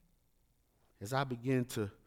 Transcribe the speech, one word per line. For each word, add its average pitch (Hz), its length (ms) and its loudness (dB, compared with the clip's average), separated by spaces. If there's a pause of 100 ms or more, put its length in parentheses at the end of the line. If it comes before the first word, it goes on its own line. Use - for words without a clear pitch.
(1040)
As 104 100 -6
I 135 120 2
begin 127 420 0
to 104 240 -2 (160)